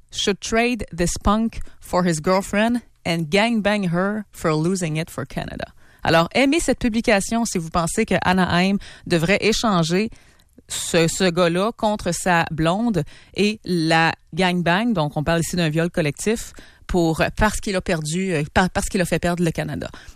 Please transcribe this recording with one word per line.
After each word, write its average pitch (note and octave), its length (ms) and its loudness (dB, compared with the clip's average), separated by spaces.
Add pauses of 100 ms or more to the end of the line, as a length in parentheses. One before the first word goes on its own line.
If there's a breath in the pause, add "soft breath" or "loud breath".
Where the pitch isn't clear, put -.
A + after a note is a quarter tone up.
(120)
should - 300 -2
trade A#3 440 0 (100)
this E3+ 180 0 (100)
punk A3 360 2 (200 soft breath)
for F3+ 260 0
his E3 180 2
girlfriend G3+ 580 0 (220)
and E3+ 280 -2
gangbang G#3 600 2
her G3 400 -2
for D#3+ 220 -2
losing D#3+ 440 0
it D#3+ 120 -6
for - 160 -8
Canada. - 400 -10 (380 soft breath)
Alors, E3 300 4
aimez C#4 260 4
cette C4 200 0
publication A3+ 680 0
si F#3+ 140 -2
vous D#3+ 100 -8
pensez F3 380 -2
que F#3+ 160 2
Anaheim F#3 540 2 (280 loud breath)
devrait E3+ 360 2
échanger G3 680 2 (580 soft breath)
ce, - 400 2
ce F#3 220 0
gars-là F3+ 480 2
contre G#3 340 -2
sa E3+ 380 2
blonde E3+ 540 0 (320 loud breath)
et G#3 300 0
la E3 460 2 (220)
gangbang, F3+ 600 0
donc D3+ 220 -2
on D#3 80 0
parle E3 180 2
ici - 140 -4
d'un E3+ 140 2
viol E3 220 0
collectif, F3 640 -2 (340 loud breath)
pour, E3+ 340 2 (160)
parce G#3+ 220 2
qu'il G3 160 -4
a F#3 60 0
perdu, F3 520 -2
euh, D3 180 0
par-, F#3 200 2
parce - 160 -4
qu'il G3 120 -2
a F3 60 0
fait E3+ 140 0
perdre F3 240 -2
le E3 80 2
Canada. D#3 400 -8 (240 loud breath)